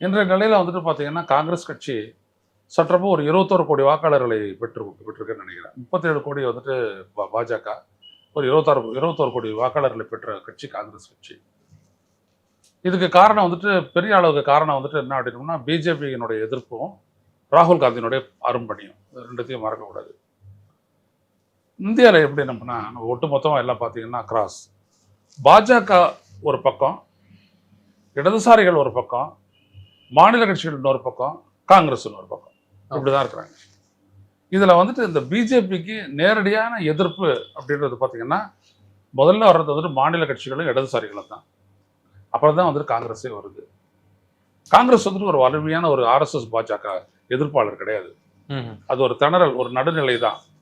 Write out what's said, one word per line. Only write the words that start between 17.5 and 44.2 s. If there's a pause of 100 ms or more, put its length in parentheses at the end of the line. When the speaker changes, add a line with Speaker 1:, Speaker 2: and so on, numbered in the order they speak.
Speaker 1:
ராகுல்
காந்தியினுடைய (220)
அரும்பணியும், (100)
இது
ரெண்டுத்தையும்
மறக்கக்கூடாது. (1700)
இந்தியால
எப்படி
நம்மனா,
நம்ம
ஒட்டுமொத்தமா
எல்லாம்
பாத்தீங்கன்னா
கிராஸ். (840)
பா
ஜ
க (500)
ஒரு
பக்கம், (1200)
இடதுசாரிகள்
ஒரு
பக்கம், (840)
மாநில
கட்சிகள்
இன்னொரு
பக்கம், (340)
காங்கிரஸ்
இன்னொரு
பக்கம், (380)
Speaker 2:
ஆமா.
Speaker 1:
இப்படிதான்
இருக்கிறாங்க. (960)
இதுல
வந்துட்டு
இந்த
பி
ஜே
பிக்கு
நேரடியான
எதிர்ப்பு (260)
அப்படின்றது
பாத்தீங்கன்னா (720)
முதல்ல
வர்றது
வந்துட்டு
மாநில
கட்சிகளும்
இடதுசாரிகளும்
தான். (920)
அப்புறம்
தான்
வந்துட்டு
காங்கிரஸே
வருது. (1080)